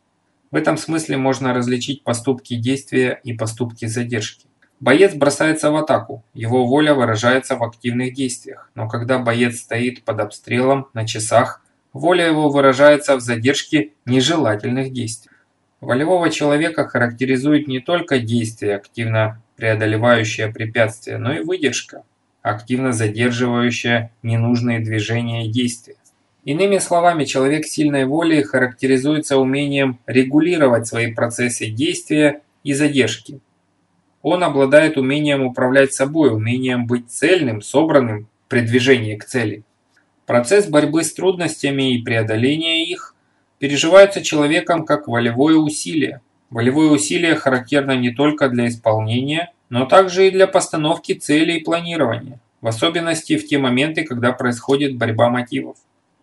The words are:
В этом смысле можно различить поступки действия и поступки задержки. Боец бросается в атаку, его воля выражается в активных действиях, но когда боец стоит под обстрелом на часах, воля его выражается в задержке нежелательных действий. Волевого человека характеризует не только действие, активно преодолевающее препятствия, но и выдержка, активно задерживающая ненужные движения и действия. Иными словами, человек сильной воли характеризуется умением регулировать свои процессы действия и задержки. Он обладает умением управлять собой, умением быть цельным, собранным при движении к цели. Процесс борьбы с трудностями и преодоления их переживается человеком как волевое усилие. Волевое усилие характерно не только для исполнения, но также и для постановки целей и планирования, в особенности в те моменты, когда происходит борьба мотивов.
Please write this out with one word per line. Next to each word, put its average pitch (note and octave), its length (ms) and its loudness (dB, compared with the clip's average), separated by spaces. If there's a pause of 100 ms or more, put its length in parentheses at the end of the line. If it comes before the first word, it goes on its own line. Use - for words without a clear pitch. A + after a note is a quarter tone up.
(500)
В D3 60 -2
этом D#3 220 0
смысле D#3 400 -4
можно C3 340 -2
различить B2 520 -4
поступки B2 500 -4
действия B2+ 680 -2
и A#2+ 120 -10
поступки A2+ 500 -8
задержки. A#2 600 -6 (340)
Боец E3+ 340 4
бросается D3+ 560 0
в D3+ 60 0
атаку, - 560 -2
его A#2+ 340 0
воля D3 280 4
выражается A#2+ 640 0
в A#2+ 80 -4
активных B2 500 -4
действиях, - 600 -8
но A2+ 140 -8
когда B2+ 300 -2
боец A#2 400 0
стоит A#2+ 460 -6
под G#2+ 160 -4
обстрелом B2+ 760 -2
на A2 120 -6
часах, A2 560 -2 (300)
воля E3+ 360 2
его D3+ 200 2
выражается C#3 680 4
в B2+ 40 -2
задержке A#2+ 720 -2 (160)
нежелательных C3 840 0
действий. A#2 420 -10 (480)
Волевого D#3+ 500 0
человека D3 580 0
характеризует C3 800 0
не C3 100 -4
только E3+ 400 -2
действие, A2 580 -2
активно A2 640 -4 (140)
преодолевающее A2 920 0
препятствия, A2 720 -4
но A#2 160 -4
и E3 100 -6
выдержка, D#3+ 600 -4 (360)
активно B2 540 -4
задерживающая A#2+ 1160 -2 (120)
ненужные A#2 580 0
движения A2+ 640 -4
и A2 60 -6
действия. A#2+ 460 -6 (500)
Иными F#3 320 0
словами, E3+ 480 2
человек C#3+ 400 0
сильной C#3+ 400 0
воли D#3+ 340 0
характеризуется C3+ 960 0
умением C3+ 720 0
регулировать C3 800 2
свои A#2 260 -4
процессы A#2 540 -4
действия D3 760 0 (220)
и C#3+ 100 -4
задержки. C#3 680 -2 (800)
Он F3+ 200 0
обладает D3 540 4
умением C#3 460 0
управлять C3 500 2
собой, C#3+ 400 2
умением B2 540 -2
быть A#2+ 240 -4
цельным, C#3+ 500 0
собранным C3 640 0 (220)
при B2 120 0
движении A#2 560 2
к - 100 -16
цели. A2 380 -4 (600)
Процесс A#2+ 420 2
борьбы D3+ 380 2
с - 80 -6
трудностями D3 800 -2
и A#2 80 -2
преодоления B2 840 0
их - 240 -10 (500)
переживается E3 640 6
человеком D#3 640 0
как - 240 -2
волевое A#2+ 480 2
усилие. D#3 640 -2 (300)
Волевое C3 400 2
усилие E3 440 2
характерно C3+ 600 0
не B2 140 0
только C#3+ 400 0
для A#2+ 180 0
исполнения, A#2 840 -2 (180)
но B2 160 0
также F#3 400 4
и F#3 40 6
для F#3+ 160 4
постановки E3 680 -2
целей D#3+ 440 0
и D#3 60 -12
планирования, D#3+ 760 -4 (200)
в - 60 -6
особенности E3 720 -2
в - 80 -10
те D3 100 -2
моменты, C#3 460 0
когда A#2+ 300 -2
происходит C3 640 -2
борьба A#2 320 2
мотивов. B2 460 -6 (460)